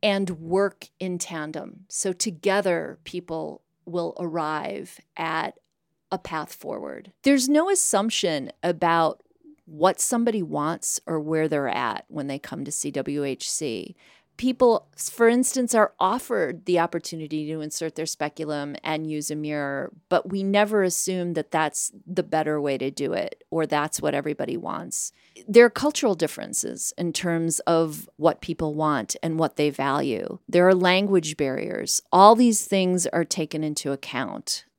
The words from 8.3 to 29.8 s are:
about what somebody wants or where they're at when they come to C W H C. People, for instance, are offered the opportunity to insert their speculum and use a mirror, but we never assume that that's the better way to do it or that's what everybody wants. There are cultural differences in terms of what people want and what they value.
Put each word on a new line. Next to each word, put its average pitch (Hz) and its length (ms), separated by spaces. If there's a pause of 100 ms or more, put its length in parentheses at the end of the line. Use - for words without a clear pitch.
about 165 600 (440)
what 165 340
somebody 233 420
wants 151 640
or 160 140
where 156 280
they're 143 200
at 113 400
when 143 200
they 139 100
come - 260
to 143 80
C - 180
W 143 340
H 135 260
C. 120 440 (420)
People, 247 600
for - 320
instance, 247 460
are 214 260
offered 185 640
the 175 140
opportunity 156 680
to 160 140
insert 156 340
their 156 120
speculum 147 760
and 156 280
use 151 200
a 151 60
mirror, 147 560 (160)
but 185 220
we 196 120
never 202 400
assume 180 520
that 156 160
that's - 420 (140)
the 180 160
better 151 360
way 143 200
to 135 120
do 143 220
it - 380
or 160 160
that's 151 340
what 147 140
everybody 143 420
wants. - 560 (340)
There 233 200
are 233 40
cultural 262 440
differences - 840
in 170 160
terms 165 480
of 160 560
what 156 240
people 160 320
want 151 500
and 160 160
what 160 180
they 151 120
value. 139 680 (100)